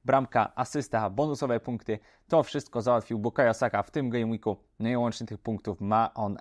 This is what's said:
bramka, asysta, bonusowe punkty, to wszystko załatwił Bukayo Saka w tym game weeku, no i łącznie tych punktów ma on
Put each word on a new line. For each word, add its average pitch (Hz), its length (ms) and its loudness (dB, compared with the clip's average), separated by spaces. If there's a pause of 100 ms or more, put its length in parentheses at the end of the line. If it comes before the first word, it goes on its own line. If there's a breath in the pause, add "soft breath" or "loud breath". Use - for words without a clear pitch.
bramka, 131 500 2
asysta, 120 540 -2
bonusowe 131 500 0
punkty, 107 400 -6 (280 soft breath)
to 160 160 4
wszystko - 380 -4
załatwił 113 380 2
Bukayo 113 340 2
Saka 107 300 0
w - 80 -10
tym 135 180 -2
game 117 160 0
weeku, 110 320 -2 (220)
no 113 100 -2
i 123 80 0
łącznie 120 300 -2
tych 107 100 -10
punktów 104 440 -6
ma 107 320 2
on 101 280 -4